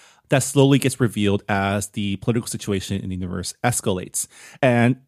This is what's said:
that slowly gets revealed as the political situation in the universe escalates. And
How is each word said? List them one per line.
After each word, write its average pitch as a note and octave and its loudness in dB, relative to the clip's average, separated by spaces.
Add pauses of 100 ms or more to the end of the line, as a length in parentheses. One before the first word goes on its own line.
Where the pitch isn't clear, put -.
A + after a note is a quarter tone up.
(300)
that C3+ 2
slowly C#3 4
gets B2+ 0
revealed G2+ 0
as G2+ -2
the G2+ -4
political A#2 -2
situation G2 -6
in F#2+ -8
the F#2 -6
universe F2+ -8 (100)
escalates. - -4 (340)
And A#2+ 4 (100)